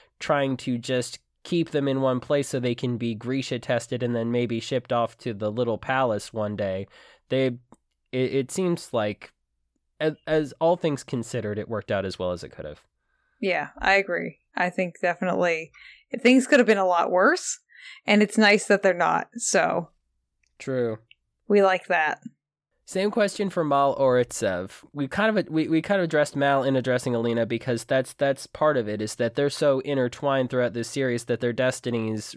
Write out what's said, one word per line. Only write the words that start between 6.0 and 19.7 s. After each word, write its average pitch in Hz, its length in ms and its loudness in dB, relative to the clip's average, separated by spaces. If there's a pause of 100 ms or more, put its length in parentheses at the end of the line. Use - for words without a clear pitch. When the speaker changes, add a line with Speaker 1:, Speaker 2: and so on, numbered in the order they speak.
Speaker 1:
one 104 220 -4
day. 95 320 -4 (420)
They, 131 160 2 (640)
it, 127 220 0
it 135 180 -2
seems 180 400 -2
like, 107 420 -4 (680)
as, 156 160 -2 (100)
as 156 340 0
all 170 180 4
things 151 260 -2
considered, 110 560 -6
it 98 100 -10
worked 110 220 -6
out 98 140 0
as 95 120 -6
well 90 140 -2
as 87 120 -6
it 69 60 -14
could - 160 -14
have. 76 160 -14 (580)
Speaker 2:
Yeah, 170 280 -2 (100)
I - 160 2
agree. 175 460 -2 (200)
I 180 120 0
think 180 280 -4
definitely 175 720 -2 (520)
things 254 240 6
could 285 120 6
have 240 60 6
been 208 140 4
a 190 80 2
lot 175 240 2
worse, 214 480 2 (480)
and 208 160 6
it's 208 160 0
nice 208 260 6
that 196 160 4
they're 190 140 4
not, 165 400 0
so. 175 540 0 (720)